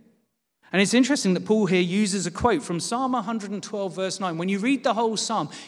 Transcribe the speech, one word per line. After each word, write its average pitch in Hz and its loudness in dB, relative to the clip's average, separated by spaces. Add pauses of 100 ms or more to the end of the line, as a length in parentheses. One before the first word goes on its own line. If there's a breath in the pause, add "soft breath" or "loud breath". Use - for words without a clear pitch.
(720 soft breath)
And 185 4
it's 202 4
interesting 247 4
that 180 -2
Paul 214 2
here 180 4
uses 185 0
a - -4
quote 208 2
from 170 -4
Psalm 254 -2
a 233 0
hundred 208 -6
and 202 -6
twelve, 196 -6
verse 190 -4
nine. 170 -2
When 180 -2
you 196 0
read 262 0
the 240 4
whole 226 0
psalm, 185 -2 (180 loud breath)